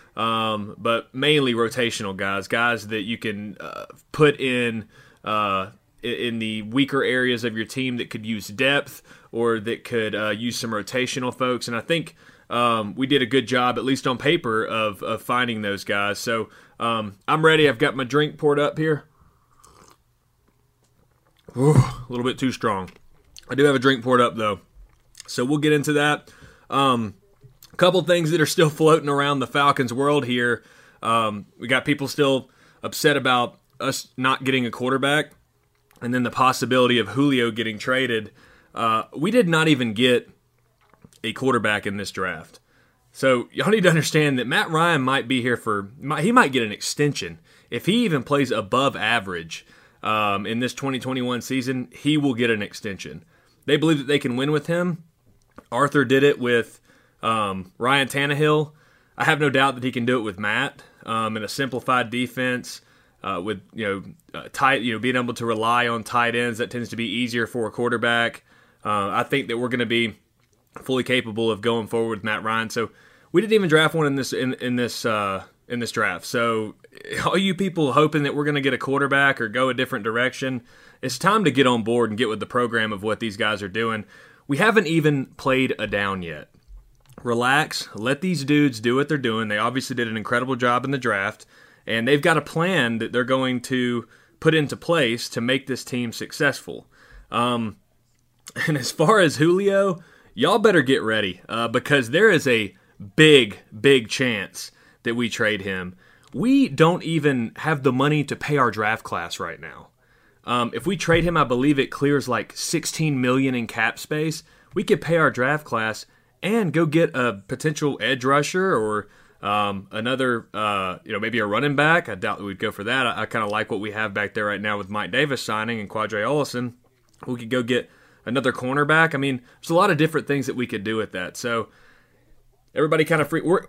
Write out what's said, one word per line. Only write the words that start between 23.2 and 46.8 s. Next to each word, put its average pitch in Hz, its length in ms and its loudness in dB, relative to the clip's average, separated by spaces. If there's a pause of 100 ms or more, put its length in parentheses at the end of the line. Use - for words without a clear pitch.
I 127 60 -6
do 135 100 4
have 143 120 6
a 127 40 2
drink 131 220 4
poured 123 180 4
up, 120 160 2
though. 107 240 -2 (680)
So - 160 -4
we'll 147 140 0
get 151 140 2
into 147 200 2
that. 147 400 0 (360)
Um, 120 460 2 (580)
a - 40 -18
couple 180 260 4
things 165 300 2
that 170 80 2
are 151 60 4
still 156 240 4
floating 156 380 4
around 143 300 2
the 127 80 -2
Falcons 139 460 2
world 139 320 2
here. 120 400 0 (360)
Um, 110 460 0 (120)
we 110 100 -10
got 127 160 2
people 139 240 0
still 135 420 2 (320)
upset 143 340 2
about 127 440 2 (180)
us - 380 -4
not 131 260 0
getting 131 240 0
a 113 60 -4
quarterback 135 580 0 (720)
and 120 100 -4
then 127 120 0
the 113 60 -2
possibility 123 680 2
of 104 100 0
Julio 123 440 2
getting 110 260 -6
traded. 120 540 -2 (420)
Uh, 110 300 0 (120)
we 156 140 0
did 226 180 4
not 160 200 4
even 123 260 2
get 120 340 2 (920)
a 113 100 -6
quarterback 107 540 0
in 101 120 -4
this 98 120 -8
draft. 90 480 -6 (540)
So 131 400 0
y'all 135 180 0
need 214 140 4
to 180 40 8
understand 151 520 2
that 117 80 -4
Matt 185 200 0
Ryan 160 340 2
might 131 260 0
be 127 120 0
here 120 160 0
for, 101 440 -4
might, 151 240 -4
he 226 80 2
might 233 180 6
get 127 140 0
an 104 80 -6
extension. 98 680 -4 (320)